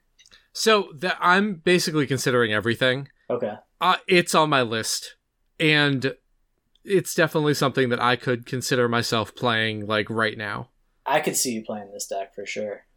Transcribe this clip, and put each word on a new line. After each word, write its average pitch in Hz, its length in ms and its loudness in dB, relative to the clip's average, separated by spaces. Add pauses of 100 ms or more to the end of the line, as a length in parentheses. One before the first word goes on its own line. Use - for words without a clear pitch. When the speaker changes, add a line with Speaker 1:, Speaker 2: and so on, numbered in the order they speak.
(520)
Speaker 1:
So, 214 420 2
the, 165 300 -4
I'm 190 320 4
basically 160 520 2
considering 123 440 2
everything. 117 560 0 (220)
Speaker 2:
Okay. 117 240 -4 (260)
Speaker 1:
Uh, 175 180 2 (100)
it's 180 280 4
on 156 140 4
my 139 120 4
list. 113 540 -4 (440)
And 143 560 2 (680)
it's 185 320 0
definitely 151 380 2
something 135 360 0
that 120 120 -2
I 147 140 2
could 120 300 -4
consider 123 440 0
myself 117 460 -2
playing, 110 520 -2
like, 107 220 0
right 110 280 -2
now. 110 320 -8 (360)
Speaker 2:
I 151 160 2
could - 160 -2
see 131 160 -2
you 110 100 -8
playing 104 300 -10
this 101 140 -10
deck 98 280 -8
for 101 100 -12
sure. 104 400 -8 (120)